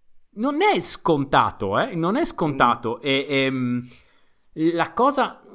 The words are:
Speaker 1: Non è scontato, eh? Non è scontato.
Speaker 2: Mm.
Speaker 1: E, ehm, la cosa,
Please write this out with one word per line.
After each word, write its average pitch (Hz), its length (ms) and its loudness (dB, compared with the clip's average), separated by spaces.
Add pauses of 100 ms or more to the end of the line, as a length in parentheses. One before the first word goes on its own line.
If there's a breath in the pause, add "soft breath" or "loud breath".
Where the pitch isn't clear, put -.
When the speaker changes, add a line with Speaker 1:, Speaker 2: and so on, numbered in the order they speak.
(320)
Speaker 1:
Non 285 300 -2
è 403 180 4
scontato, 131 1000 0
eh? 220 160 -2
Non 170 220 -2
è 330 80 0
scontato. 127 720 0
Speaker 2:
Mm. - 60 -20
Speaker 1:
E, 139 260 0
ehm, 131 600 -2 (640 soft breath)
la 165 380 -2
cosa, 262 500 0 (120)